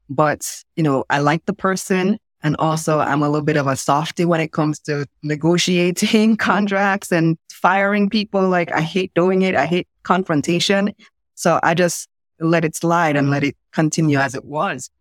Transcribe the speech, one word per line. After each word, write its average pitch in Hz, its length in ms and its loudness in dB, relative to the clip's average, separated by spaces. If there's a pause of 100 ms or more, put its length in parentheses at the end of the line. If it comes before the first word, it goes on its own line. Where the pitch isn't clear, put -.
But, - 560 -2 (120)
you 170 60 0
know, 139 280 2
I 143 80 4
like 147 280 0
the 202 60 -2
person. 190 640 -2 (240)
And 151 160 0
also, 160 420 0
I'm 143 220 0
a 147 60 0
little 147 160 0
bit 151 120 2
of 139 100 0
a 135 100 0
softie 156 480 0
when 170 160 2
it 160 120 -4
comes 151 280 0
to 143 260 -4 (160)
negotiating 175 1120 2
<laughs> - 140 -2
contracts 202 600 0
and 165 260 2 (140)
firing 196 560 0
people. 202 400 0
Like, 175 240 0
I - 80 0
hate 185 340 -4
doing 185 280 2
it. 185 120 0
I 131 120 0
hate 170 220 -2 (160)
confrontation. 185 920 0 (400)
So 165 280 0
I 165 120 2
just 175 340 -2 (320)
let 165 240 0
it 156 100 -4
slide 170 420 0
and 143 140 0
let 143 140 -2
it 135 120 -4 (160)
continue 156 460 0
as 135 160 -2
it 131 100 -12
was. 147 460 -6 (100)